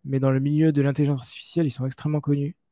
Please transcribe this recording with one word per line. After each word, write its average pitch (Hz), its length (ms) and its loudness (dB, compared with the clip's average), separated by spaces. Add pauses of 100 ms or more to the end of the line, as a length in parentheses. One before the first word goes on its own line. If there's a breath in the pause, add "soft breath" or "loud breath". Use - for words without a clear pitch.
mais 135 140 -2
dans 135 100 2
le 135 100 2
milieu 147 320 2
de 143 120 2
l'intelligence 143 340 2
artificielle, - 480 -4
ils 135 60 -2
sont 131 160 -6
extrêmement 151 340 -4
connus. 143 340 -2 (160)